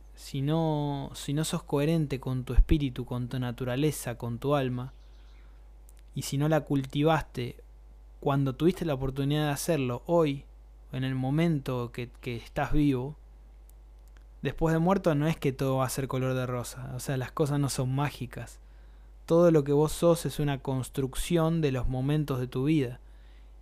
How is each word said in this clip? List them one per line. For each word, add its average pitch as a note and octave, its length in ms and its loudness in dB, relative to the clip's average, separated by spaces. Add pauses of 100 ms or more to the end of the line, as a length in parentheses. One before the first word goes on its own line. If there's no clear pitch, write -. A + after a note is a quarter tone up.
(200)
si - 220 -6
no, D3 720 0
si - 200 -6
no D3+ 120 0
sos - 180 -4
coherente D3 560 0
con B2+ 240 -4
tu B2 100 -6
espíritu, C3 520 4
con B2 240 -6
tu C3 100 -4
naturaleza, B2 800 -2
con A#2 200 -6
tu C3+ 160 -2
alma, B2+ 400 -2 (1200)
y C3+ 100 -6
si - 140 -4
no D3 120 2
la D3+ 160 2
cultivaste C#3+ 960 0 (560)
cuando C#3 340 2
tuviste F3+ 300 2
la D3+ 120 0
oportunidad C#3 500 -2
de D3 60 0
hacerlo, C#3 560 -2
hoy, D#3 360 2 (480)
en C3 140 -4
el C3 100 -2
momento C3 800 0
que, A#2+ 160 -8 (100)
que A#2+ 160 -8
estás - 380 -2
vivo, C#3+ 420 2 (1300)
después D#3+ 320 0
de D#3+ 60 2
muerto F3+ 360 2
no D3 100 2
es D#3+ 120 0
que C#3 160 0
todo C3+ 240 0
va C3 80 2
a B2 40 -4
ser C3 200 -6
color C3 240 -2
de B2+ 120 -2
rosa, B2 500 -8
o B2 40 -8
sea, C#3 160 -4
las B2+ 160 -6
cosas C#3+ 260 0
no C#3+ 120 2
son C3 260 -2
mágicas. B2+ 640 -6 (680)
Todo E3+ 260 6
lo D#3 120 6
que C#3+ 80 0
vos D3 220 4
sos E3+ 320 4
es C#3 140 -4
una C#3+ 180 0
construcción C#3+ 1040 -2
de C#3+ 100 2
los B2 160 -2
momentos C3+ 540 0
de B2+ 60 -4
tu B2+ 180 -2
vida, C#3 340 2 (640)